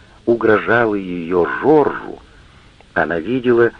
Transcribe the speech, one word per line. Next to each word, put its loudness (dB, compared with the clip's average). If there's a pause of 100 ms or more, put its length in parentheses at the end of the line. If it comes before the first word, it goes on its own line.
(260)
угрожала 2
ее -2 (160)
Жоржу, 0 (760)
она -2
видела 0